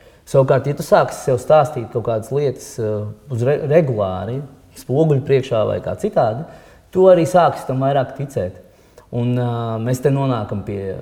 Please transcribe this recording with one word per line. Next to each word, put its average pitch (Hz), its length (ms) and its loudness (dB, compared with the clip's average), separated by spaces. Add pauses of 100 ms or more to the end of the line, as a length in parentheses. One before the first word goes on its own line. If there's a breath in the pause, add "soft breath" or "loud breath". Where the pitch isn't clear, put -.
(260 soft breath)
Savukārt, 135 400 2
ja 143 80 -2
tu 165 80 -8
sāksi 165 400 2
sev 131 160 0
stāstīt 127 540 2
kaut 117 120 -4
kādas 113 280 -4
lietas, 135 480 -4
eh, 107 260 -4 (240)
uz 117 120 -2
re-, 139 260 2
regulāri, 117 760 0 (340)
spoguļu 143 460 0
priekšā 123 440 0
vai 104 140 -2
kā - 160 -6
citādi, 147 480 0 (460 loud breath)
tu 185 140 2
arī 180 180 8
sāksi 160 440 2
tam 131 140 -4
vairāk 135 380 0
ticēt. 107 320 -6 (640 soft breath)
Un, 120 240 -2
ā, 120 420 -4
mēs 127 240 -4
te 147 80 2
nonākam 117 540 -2
pie, 98 380 -8